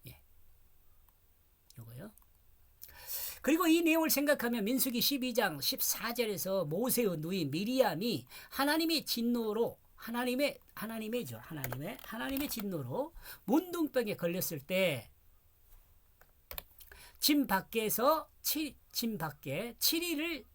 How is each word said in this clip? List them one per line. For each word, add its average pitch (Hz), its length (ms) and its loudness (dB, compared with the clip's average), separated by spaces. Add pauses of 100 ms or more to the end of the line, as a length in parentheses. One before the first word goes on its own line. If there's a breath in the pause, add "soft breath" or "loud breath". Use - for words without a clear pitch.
예. - 140 -20 (1600)
요거요. 120 340 -16 (1300 loud breath)
그리고 330 260 4
이 330 140 8
내용을 320 280 4
생각하면 277 540 2
민수기 240 380 0
십이 254 320 0
장 190 260 2
십사 - 540 -2
절에서 190 520 0
모세의 196 520 2
누이 165 280 -2
미리암이 202 800 0 (240 loud breath)
하나님의 311 560 2
진노로, 233 760 0 (160)
하나님의, 247 640 -2 (160)
하나님의죠. 220 640 -6
하나님의, 139 600 -8
하나님의 269 480 -4
진노로 196 640 -4 (320 loud breath)
문둥병에 311 680 2
걸렸을 175 460 -4
때 180 480 0 (2000 loud breath)
집 285 280 6
밖에서 226 840 2 (120)
칠-, 294 340 -2 (160)
집 226 260 -2
밖에 160 600 -6
칠 330 240 2
일을 330 540 -2